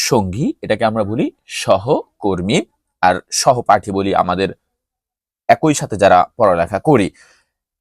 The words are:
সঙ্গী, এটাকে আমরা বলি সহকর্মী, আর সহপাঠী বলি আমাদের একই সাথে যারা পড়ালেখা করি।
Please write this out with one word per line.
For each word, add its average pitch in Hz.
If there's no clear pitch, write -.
সঙ্গী, 110
এটাকে 110
আমরা 110
বলি 113
সহকর্মী, 110
আর -
সহপাঠী 107
বলি 98
আমাদের 87
একই 151
সাথে 131
যারা 92
পড়ালেখা 92
করি। 113